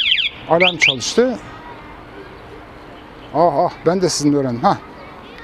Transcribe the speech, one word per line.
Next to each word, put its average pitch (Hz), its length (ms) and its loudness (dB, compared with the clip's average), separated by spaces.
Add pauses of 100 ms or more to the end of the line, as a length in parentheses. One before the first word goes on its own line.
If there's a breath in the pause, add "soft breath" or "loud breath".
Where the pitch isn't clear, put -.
(500)
Alarm 175 280 4
çalıştı. 208 600 2 (2000)
Ah 160 240 6
ah, 165 140 2 (140)
ben 180 160 4
de 180 80 4
sizinle 147 280 4
öğrendim. 127 240 0
Hah. 185 160 4 (680)